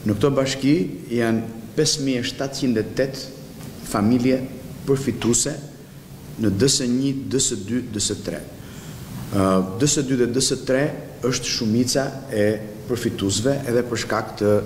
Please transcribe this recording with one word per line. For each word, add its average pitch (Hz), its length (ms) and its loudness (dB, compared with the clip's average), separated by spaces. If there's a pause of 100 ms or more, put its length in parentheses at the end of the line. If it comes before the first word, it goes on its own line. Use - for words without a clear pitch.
Në 104 140 2
këto 143 180 4
bashki 135 380 2 (420)
janë 113 460 0 (160)
pesë 147 260 2
mijë 127 300 0
shtatëqind 135 480 0
e 101 40 0 (140)
tetë - 880 -6
familje 123 540 4 (480)
përfituese 123 680 2 (880)
në 104 80 4
D 101 160 4
S 127 240 2
një, 135 240 2 (160)
D 131 80 2
S 123 240 0
dy, 113 160 -2 (160)
D 101 80 -2
S 95 240 -2
tre. 80 160 -6 (960)
Ë, 95 80 6 (320)
D 143 80 4
S 143 160 2
dy 127 220 0
dhe - 20 0
D 117 160 2
S 127 240 0
tre 135 180 4 (380)
është - 320 -2
shumica 123 520 2 (200)
e 107 200 2 (440)
përfituesve 110 720 0 (100)
edhe 120 160 2
për 117 160 -2
shkak - 400 -2
të 104 120 6 (100)